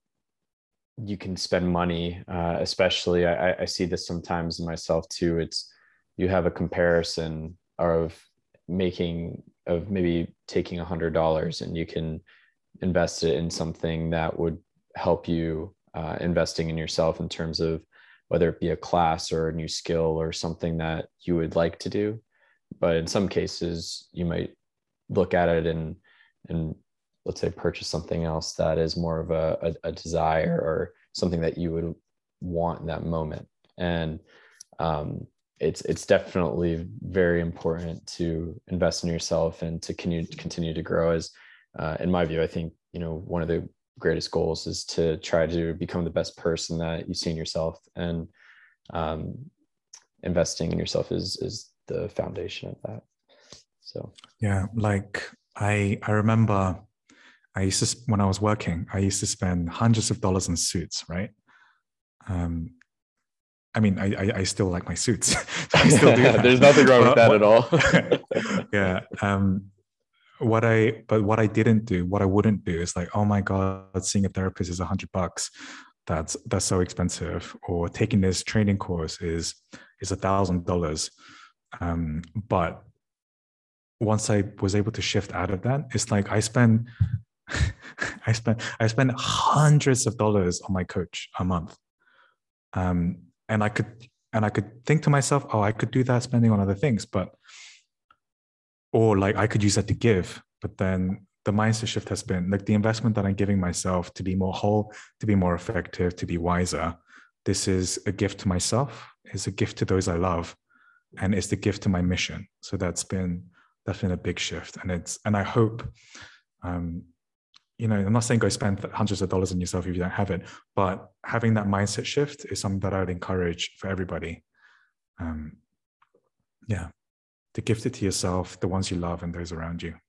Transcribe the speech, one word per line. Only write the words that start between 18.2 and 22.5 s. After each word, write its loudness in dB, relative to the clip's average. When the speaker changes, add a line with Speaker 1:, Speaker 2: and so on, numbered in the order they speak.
Speaker 1:
whether 2
it -6
be 0
a -2
class 0
or 0
a -4
new -6
skill -2
or -4
something -4
that -4
you -2
would -2
like 0
to -8
do. -4